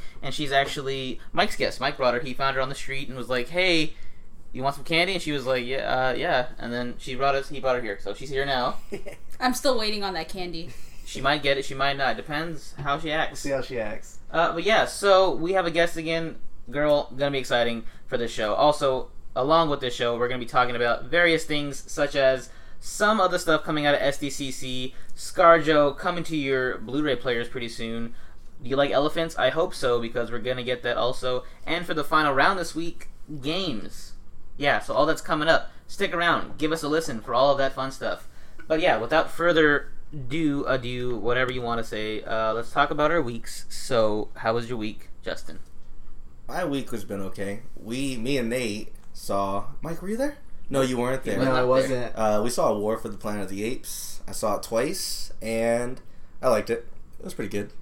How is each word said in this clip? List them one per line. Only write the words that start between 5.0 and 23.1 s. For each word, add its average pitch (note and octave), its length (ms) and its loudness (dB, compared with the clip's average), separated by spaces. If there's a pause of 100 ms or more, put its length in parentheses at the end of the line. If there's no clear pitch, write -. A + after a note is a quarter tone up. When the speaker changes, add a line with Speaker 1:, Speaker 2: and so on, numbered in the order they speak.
Speaker 1:
And F3 80 -2
she D3 120 -4
was C3+ 120 -2
like, B2+ 200 0
"Yeah, C3 440 0
uh, B2 40 2
yeah." B2+ 340 0 (100)
And A#2+ 140 -6
then A#2+ 260 -4
she C3+ 180 -6
brought C3+ 200 2
us, C3+ 140 -2
he D3 100 -4
brought C3 160 2
her B2 60 0
here. G#2 200 -4
So G2+ 120 -4
she's C3 160 -8
here C#3 160 -2
now. C3+ 300 0 (340)
Speaker 2:
<laughs> - 300 -4
Speaker 3:
I'm B3+ 140 2
still B3+ 240 2
waiting G#3+ 260 0
on F#3+ 100 -2
that E3 160 -6
candy. F3 400 -6 (360)
Speaker 1:
She - 140 -8
might C#3 240 2
get C#3 140 2
it, B2+ 80 -2
she - 80 -2
might C#3 240 0
not. B2+ 180 0
Depends D#3 640 -6
how C#3+ 180 0
she D#3 140 -4
acts. D3+ 200 0 (120)
Speaker 2:
We'll C#3+ 80 -2
see C3+ 40 2
how C3 60 -2
she B2 180 -6
acts. G#2+ 400 -6 (120)
Speaker 1:
Uh, D#3+ 220 2
but E3 100 -4
yeah, E3+ 220 4
so F#3+ 500 6
we E3+ 180 0
have F#3 120 2
a E3+ 60 0
guest E3+ 260 2
again. E3 400 -2 (320)
Girl, D3 480 2
gonna C#3 140 2
be C#3 80 0
exciting A#2 440 2 (240)
for C3 100 0
this A2+ 140 -2
show. G#2+ 220 0
Also, C#3 560 4 (260)
along D#3 340 4
with C#3+ 120 0
this B2 120 -2
show, A#2+ 240 0
we're A#2+ 120 2
gonna B2+ 100 -2
be A#2+ 60 -6
talking B2 300 2
about A#2+ 300 2
various E3 380 4
things, C#3+ 480 -4
such D3 240 0
as C3+ 340 4 (300)
some G#3+ 400 2